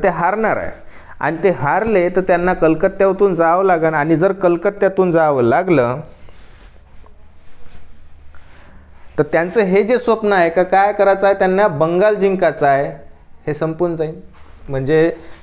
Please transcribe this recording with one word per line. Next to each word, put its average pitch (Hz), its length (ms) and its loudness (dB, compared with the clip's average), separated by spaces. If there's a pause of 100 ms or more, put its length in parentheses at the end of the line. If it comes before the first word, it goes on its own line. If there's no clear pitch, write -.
ते 196 60 2
हारणार 180 480 0
आहे. 87 140 -6 (500)
आणि 160 220 -2
ते 190 80 4
हारले, 175 580 0
तर 185 120 -2
त्यांना 180 340 0
कलकत्त्यातून 190 800 2
जावं 170 300 2
लागेल. 160 300 2
आणि 156 220 2
जर 190 160 2
कलकत्त्यातून 185 800 0
जावं 151 320 2
लागलं, 135 580 2 (3250)
तर 151 40 2
त्यांचं 170 380 -2
हे 196 220 2
जे 233 160 0
स्वप्न 214 340 -2
आहे 170 180 2
का, 180 120 2
काय 196 300 2
करायचं 196 340 2
आहे, 196 80 4
त्यांना 196 340 2
बंगाल 175 460 0
जिंकायचा 185 540 0
आहे, 139 200 2 (580)
हे 147 80 -4
संपून 160 420 -4
जाईल. 160 240 -6 (480)
म्हणजे 151 440 2 (300)